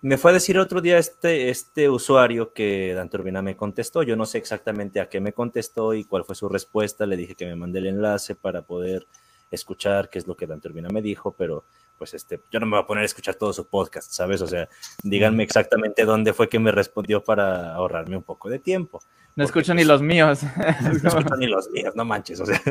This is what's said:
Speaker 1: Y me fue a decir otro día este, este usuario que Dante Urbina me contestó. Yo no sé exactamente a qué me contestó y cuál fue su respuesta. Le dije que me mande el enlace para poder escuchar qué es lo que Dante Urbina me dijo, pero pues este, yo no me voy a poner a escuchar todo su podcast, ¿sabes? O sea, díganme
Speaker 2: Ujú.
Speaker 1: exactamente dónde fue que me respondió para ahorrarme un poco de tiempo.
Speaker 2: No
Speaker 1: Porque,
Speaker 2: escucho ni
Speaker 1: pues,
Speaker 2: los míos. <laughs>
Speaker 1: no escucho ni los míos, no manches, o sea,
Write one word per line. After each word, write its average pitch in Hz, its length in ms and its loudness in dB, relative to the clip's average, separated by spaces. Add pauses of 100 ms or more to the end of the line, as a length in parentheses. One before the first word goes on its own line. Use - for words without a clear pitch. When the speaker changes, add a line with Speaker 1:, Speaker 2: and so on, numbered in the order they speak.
Speaker 1:
Y 135 60 -6
me 135 100 2
fue 170 140 8
a - 40 8
decir 180 240 2
otro 185 220 0
día 175 160 6
este, 165 520 2
este 143 400 0
usuario 120 640 4
que 98 400 -2
Dante 90 240 -6
Urbina 95 240 -4
me 98 140 -4
contestó. 110 480 -4
Yo 120 120 0
no 110 100 -2
sé 113 120 -6
exactamente 104 640 -6
a 90 100 -4
qué 98 100 -4
me 101 140 -4
contestó 113 600 -4
y 107 100 -4
cuál 92 220 -4
fue 95 100 -10
su 101 140 -8
respuesta. 104 560 -2
Le 98 120 -2
dije 87 180 -10
que 90 100 -10
me 87 100 -10
mande 87 240 -6
el 92 80 -4
enlace 101 480 -2
para 87 260 -6
poder 90 460 -8 (440)
escuchar 98 580 -2
qué 92 100 -8
es 85 80 -12
lo 90 80 -8
que 85 120 -10
Dante 78 200 -12
Urbina 82 220 -12
me 107 120 -2
dijo, 104 360 -6
pero 80 260 -4 (340)
pues - 160 -16
este, - 280 -12 (100)
yo 220 80 -2
no 214 60 -2
me 110 100 -2
voy 98 80 2
a - 40 -6
poner 104 160 -2
a - 20 0
escuchar - 300 -6
todo 104 180 -2
su 87 140 -8
podcast, - 440 -4
¿sabes? 92 300 -2
O 87 60 -4
sea, 87 200 -4 (340)
díganme 107 420 2
Speaker 2:
Ujú. - 0 -
Speaker 1:
exactamente 110 600 2
dónde 110 300 4
fue 113 160 2
que 117 100 0
me 110 120 4
respondió 101 520 0
para 92 500 0
ahorrarme 85 440 -4
un 90 60 -10
poco - 260 -12
de 131 100 -6
tiempo. 180 400 -4 (380)
Speaker 2:
No 143 60 0
Speaker 1:
Porque, 143 160 0
Speaker 2:
escucho 175 140 0
ni 170 100 2
Speaker 1:
pues, 156 40 6
Speaker 2:
los 143 140 6
míos. 156 420 4
<laughs> 151 600 0
Speaker 1:
no 160 60 4
escucho 151 280 0
ni 127 100 0
los 95 220 0
míos, - 260 -6
no 113 80 -4
manches, 101 380 -6
o 98 40 -4
sea, 98 260 0